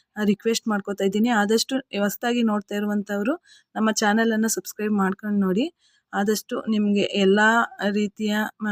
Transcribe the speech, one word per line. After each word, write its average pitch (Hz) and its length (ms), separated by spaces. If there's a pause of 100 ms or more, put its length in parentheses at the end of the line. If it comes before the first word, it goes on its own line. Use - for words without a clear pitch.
(240)
ರಿಕ್ವೆಸ್ಟ್ 220 420
ಮಾಡ್ಕೊತಾ 202 360
ಇದ್ದೀನಿ. 208 260
ಆದಷ್ಟು 226 480
ಹೊಸ್ದಾಗಿ 233 680
ನೋಡ್ತಾ 208 320
ಇರುವಂತವ್ರು 208 600 (400)
ನಮ್ಮ 220 160
ಚಾನೆಲ್ 220 400
ಅನ್ನ 220 140
ಸಬ್ಸ್ಕ್ರೈಬ್ - 480
ಮಾಡ್ಕೊಂಡು 202 460
ನೋಡಿ. 196 280 (460)
ಆದಷ್ಟು 208 560
ನಿಮ್ಗೆ 208 320
ಎಲ್ಲ 196 380 (540)
ರೀತಿಯ 208 420 (360)